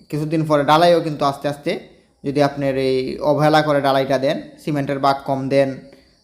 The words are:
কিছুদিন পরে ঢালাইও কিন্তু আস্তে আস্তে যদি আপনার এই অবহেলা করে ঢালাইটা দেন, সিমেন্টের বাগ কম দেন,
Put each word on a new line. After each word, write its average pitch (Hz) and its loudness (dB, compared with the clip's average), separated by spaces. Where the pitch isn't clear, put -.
কিছুদিন 156 -4
পরে 151 2
ঢালাইও 165 4
কিন্তু 147 -4
আস্তে 139 -4
আস্তে 151 -6
যদি 143 0
আপনার 139 -2
এই 131 -2
অবহেলা 151 4
করে 143 0
ঢালাইটা 135 2
দেন, 135 -2
সিমেন্টের 143 -4
বাগ 139 2
কম 135 -4
দেন, 135 0